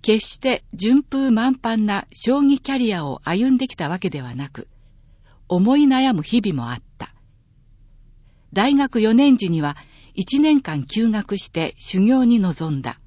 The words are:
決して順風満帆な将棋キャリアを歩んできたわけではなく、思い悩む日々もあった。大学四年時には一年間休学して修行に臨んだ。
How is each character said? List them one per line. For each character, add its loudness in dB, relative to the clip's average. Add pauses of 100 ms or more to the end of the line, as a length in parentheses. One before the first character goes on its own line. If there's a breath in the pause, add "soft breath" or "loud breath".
決 0
し -12
て -2
順 2
風 -2
満 2
帆 -2
な -4
将 -2
棋 4
キ -6
ャ -2
リ 0
ア -4
を -8
歩 0
ん 4
で -2
き -14
た -6
わ -6
け -4
で -8
は -12
な -10
く、 -18 (800)
思 2
い 4
悩 2
む -2
日 0
々 -4
も -6
あ -8
っ -16 (140)
た。 -18 (1400)
大 0
学 0
四 2
年 6
時 -2
に 0
は -4 (380 soft breath)
一 -2
年 4
間 -8
休 -2
学 -4
し -10
て -6
修 -4
行 4
に 4
臨 -2
ん -6
だ。 -10